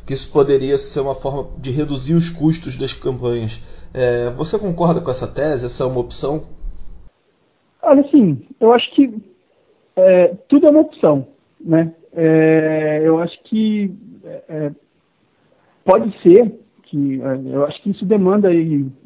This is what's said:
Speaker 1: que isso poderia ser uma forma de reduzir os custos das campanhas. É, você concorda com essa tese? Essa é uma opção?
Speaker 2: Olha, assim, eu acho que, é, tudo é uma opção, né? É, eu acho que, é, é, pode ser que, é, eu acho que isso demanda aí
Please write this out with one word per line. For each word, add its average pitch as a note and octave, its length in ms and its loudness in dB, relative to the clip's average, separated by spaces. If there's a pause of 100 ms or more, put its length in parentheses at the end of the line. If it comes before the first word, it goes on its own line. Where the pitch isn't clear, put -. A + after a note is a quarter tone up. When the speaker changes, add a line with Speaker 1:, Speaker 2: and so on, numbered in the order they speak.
Speaker 1:
que - 60 -10
isso - 200 -8
poderia C3+ 460 2
ser - 220 -8
uma C3+ 140 -4
forma C#3 340 -8 (100)
de C3 120 -10
reduzir C#3+ 440 -4
os E3+ 160 0
custos D3 460 -4
das C3 160 -6
campanhas. A#2+ 680 -6 (320)
É, A#2+ 380 -2
você D3 280 -6
concorda E3+ 420 -2
com C3 100 -6
essa B2 160 -8
tese? C#3 400 -4
Essa B2+ 180 -6
é - 20 -2
uma B2+ 140 -4
opção? D3 580 -8 (1200)
Speaker 2:
Olha, C#4+ 200 4
assim, G#3+ 440 2 (160)
eu A3+ 120 4
acho A#3+ 220 0
que, B3+ 200 2 (840)
é, F3+ 380 4 (140)
tudo D4 180 4
é D4+ 40 8
uma D4+ 100 6
opção, D3+ 460 0 (340)
né? E3 340 0 (180)
É, D#3+ 920 2
eu D#3+ 140 2
acho E3+ 260 -6
que, G#3+ 500 -2 (300)
é, - 240 -18
é, D3+ 240 -6 (1120)
pode G#3+ 360 2
ser G3+ 380 6 (240)
que, C#3 400 -4
é, C3 320 -6
eu C#3 100 0
acho D3 180 -6
que G3+ 80 -4
isso - 140 -6
demanda G3 440 2
aí D#3+ 360 0 (220)